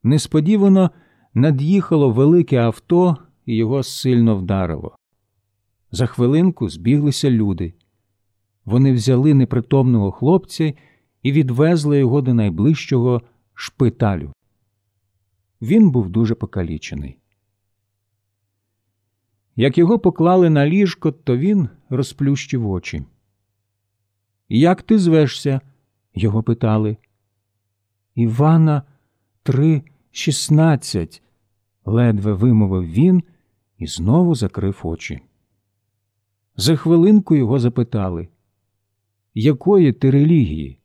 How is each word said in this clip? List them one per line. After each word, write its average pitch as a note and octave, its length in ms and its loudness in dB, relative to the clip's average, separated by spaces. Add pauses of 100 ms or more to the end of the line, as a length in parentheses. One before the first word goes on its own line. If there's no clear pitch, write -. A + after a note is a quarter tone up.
Несподівано F#3 880 2 (420)
над'їхало D3+ 760 0
велике C#3+ 460 2
авто E3 600 0 (280)
і A#2+ 100 -6
його A#2 280 -2
сильно A#2 540 0
вдарило. F#2 580 -6 (960)
За G2+ 140 -2
хвилинку C3 640 -2
збіглися C3+ 600 -2
люди. G2 440 -2 (920)
Вони B2+ 280 2
взяли B2+ 400 2
непритомного B2 760 0
хлопця D#3 600 -2 (500)
і C3+ 80 -2
відвезли D3 680 0
його C3+ 220 0
до B2+ 120 -2
найближчого A#2+ 880 0 (320)
шпиталю. G2 800 -4 (1300)
Він F#3 280 4
був A#2 200 0
дуже A2 260 -2
покалічений. D#2 840 -10 (2500)
Як C3 220 0
його F3 220 4
поклали F3 500 2
на C#3+ 180 2
ліжко, F3 440 0
то B2 260 -4
він F3 320 -2 (200)
розплющив C3+ 800 -4
очі. F2 340 -8 (1500)
«Як E3 320 2
ти A3 180 2
звешся?» D3 600 0 (520)
його G#2+ 300 -2
питали. G#2+ 540 -2 (1160)
«Івана D3 680 2 (600)
три C#3+ 380 0 (300)
шістнадцять», D3+ 1120 -2 (640)
ледве G#2+ 480 0
вимовив G2 520 0
він E3 380 2 (540)
і D2+ 100 -10
знову D3+ 480 0
закрив G2 480 -6
очі. E2 380 -10 (1300)
За D3+ 200 0
хвилинку E3+ 600 4
його C3 240 0
запитали: G#2 680 -4 (1080)
«Якої D3 600 2
ти C3+ 180 0
релігії?» A#2 720 0